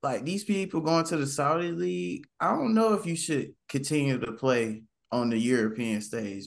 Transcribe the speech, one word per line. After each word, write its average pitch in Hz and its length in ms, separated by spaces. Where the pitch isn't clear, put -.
like, 127 220
these 190 180
people 190 380
going 165 240
to 165 120
the 139 100
Saudi 160 440
League, 180 540
I 170 120
don't 233 220
know 220 200
if 190 120
you 165 100
should 151 380
continue 139 500
to 113 140
play 113 500
on 120 180
the 117 80
European 113 640
stage. 101 460